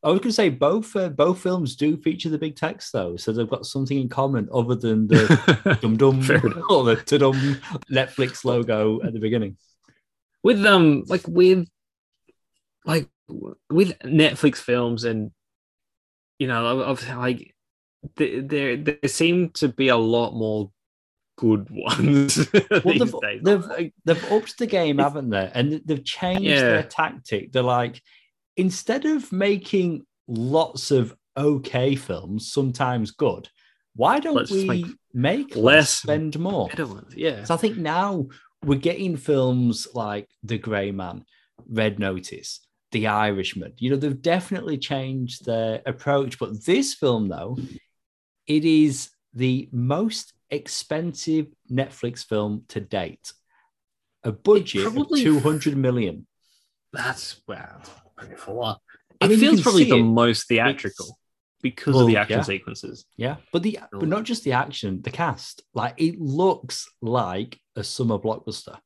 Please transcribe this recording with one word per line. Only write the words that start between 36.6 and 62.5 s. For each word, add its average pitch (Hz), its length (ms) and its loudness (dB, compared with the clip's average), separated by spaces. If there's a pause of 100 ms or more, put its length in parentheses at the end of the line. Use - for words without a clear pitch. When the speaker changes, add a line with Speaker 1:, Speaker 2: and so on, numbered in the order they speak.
Speaker 2:
better 160 180 -6
ones, 104 300 -16
yeah. 123 280 -4
Speaker 1:
So 165 100 0
I - 20 -2
think 220 220 -2
now 170 480 -2 (380)
we're 139 140 2
getting 175 380 -2
films 127 800 0
like 104 340 -8 (160)
The 110 140 -4
Grey 101 340 -4
Man, 92 320 -10 (420)
Red 107 320 -2
Notice, - 600 -8 (320)
The 110 160 -2
Irishman. 104 680 -2
You 123 120 -2
know, 139 60 2
they've 139 260 -4
definitely 170 560 -4
changed 131 680 -8
their 113 400 -4
approach. 135 520 -2
But 107 260 -10
this 269 300 0
film, 117 340 0
though, 92 300 -8 (880)
it 151 180 0
is 151 440 4 (260)
the 127 380 -2
most 143 600 -4 (160)
expensive 156 960 -6 (240)
Netflix 123 540 -6
film 104 440 -4
to - 120 -8
date. 95 520 -10 (880)
A 117 80 -4
budget 196 560 2
Speaker 2:
It 220 60 -4
probably 285 280 0
Speaker 1:
of 240 40 2
two 151 160 4
hundred 147 360 0
million. 123 500 -2 (640)
Speaker 2:
That's, - 560 -8
wow, 90 300 -16
that's - 120 -20 (260)
pretty - 200 -20
full 110 260 -12
on. 110 140 -4 (440)
Speaker 1:
I - 40 2
Speaker 2:
It 196 60 6
Speaker 1:
mean, 220 80 8
you 220 80 8
Speaker 2:
feels 320 100 6
Speaker 1:
can 180 80 4
Speaker 2:
probably 196 200 6
Speaker 1:
see 123 60 2
Speaker 2:
the 127 60 8
Speaker 1:
it. 117 80 6
Speaker 2:
most 113 440 2
theatrical 120 580 -2
Speaker 1:
It's, - 100 -18 (460)
Speaker 2:
because 131 360 0
of 123 80 8
the 113 80 6
Speaker 1:
well, 104 80 4
Speaker 2:
action 107 160 0
Speaker 1:
yeah. 104 60 0
Speaker 2:
sequences. - 600 -10 (100)